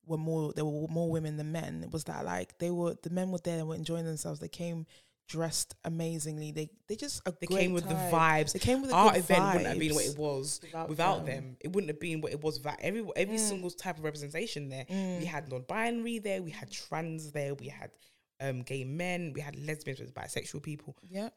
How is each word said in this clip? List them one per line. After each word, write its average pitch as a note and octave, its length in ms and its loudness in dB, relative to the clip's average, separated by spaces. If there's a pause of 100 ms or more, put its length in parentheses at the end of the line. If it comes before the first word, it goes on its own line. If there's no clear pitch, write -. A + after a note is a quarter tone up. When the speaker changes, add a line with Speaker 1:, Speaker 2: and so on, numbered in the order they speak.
Speaker 1:
were E3 120 -2
more, D#3+ 360 0
there D3+ 120 0
were D3+ 220 0
more E3 240 2
women D#3 260 0
than D#3 140 -2
men, D#3+ 400 -4
was D#3+ 140 -2
that, - 200 -6
like, - 320 -4
they F3 140 0
were, E3+ 320 0
the E3 80 -4
men F#3 200 0
were F3+ 60 0
there E3+ 220 0
and D#3+ 80 -2
were D#3+ 80 -4
enjoying E3 300 -2
themselves. D#3 340 -4
They D#3+ 80 -8
came E3 400 -6 (400)
dressed D#3+ 480 -2 (100)
amazingly. D#3 680 -2
They, D#3 200 -4 (160)
they G#3+ 80 -2
just C#4+ 320 -6
a F3+ 120 0
Speaker 2:
They F3 60 -4
Speaker 1:
great F#3+ 140 2
Speaker 2:
came F3+ 140 4
with F3 140 2
the D#3+ 60 0
Speaker 1:
time. F3 180 2
Speaker 2:
vibes. D#3+ 420 6
Speaker 1:
They G3 40 0
came B3+ 240 4
with C4+ 80 -2
the A#3 60 4
Speaker 2:
Our G3+ 160 12
Speaker 1:
good F#3 80 6
Speaker 2:
event F#3 260 6
wouldn't F#3 220 4
have D3+ 120 0
been D#3 140 4
what D3 120 4
Speaker 1:
vibes C3+ 80 2
Speaker 2:
it C#3+ 40 -6
was D3 460 -2
Speaker 1:
without D#3+ 260 -6
Speaker 2:
without E3 380 2
Speaker 1:
them. C3+ 80 -2
Speaker 2:
them. C3 240 -10
It D3+ 120 -6
wouldn't F#3 200 0
have D3 80 -4
been D#3+ 220 -2
what D3+ 100 -2
it D3 100 -4
was D3+ 160 0
without - 240 -4
every, G3+ 340 -2
every G3 220 2
Speaker 1:
Mm. G#3+ 100 4
Speaker 2:
single F#3 220 -2
type E3+ 300 -6
of D#3 40 -6
representation D3 680 -4
there. C3 160 -8
Speaker 1:
Mm. F#3 340 -2
Speaker 2:
We E3 60 -2
had D3 260 -6
non-binary A3+ 680 -2
there. G3 240 -2
We E3 80 -6
had - 220 -12
trans D#3+ 600 -6
there. C#3+ 220 -2
We C3+ 140 -8
had, - 240 -12 (480)
um, C3 240 -2
gay C3+ 220 -6
men. F3 480 -2
We C#3+ 80 -6
had D3 160 -10
lesbians. D3 420 -6
We A#2 80 -10
had B2+ 80 -18
bisexual - 480 -6
people. D3 340 -10 (100)
Speaker 1:
Yeah. G3+ 300 -6